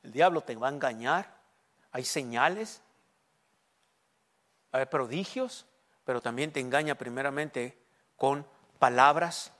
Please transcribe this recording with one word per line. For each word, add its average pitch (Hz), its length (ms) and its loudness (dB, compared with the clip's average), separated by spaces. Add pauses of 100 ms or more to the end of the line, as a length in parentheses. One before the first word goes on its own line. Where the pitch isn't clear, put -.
El 110 100 -18
diablo 160 280 4
te 120 160 -8
va 120 120 -2
a 143 40 -2
engañar. 131 580 -2 (640)
Hay 127 140 -6
señales, 151 760 -2 (1900)
hay 131 140 2
prodigios, 160 800 -4 (400)
pero 123 160 -2
también 131 300 -4
te 143 80 -4
engaña 139 340 0
primeramente 131 840 -4 (400)
con 143 300 0 (320)
palabras 143 800 4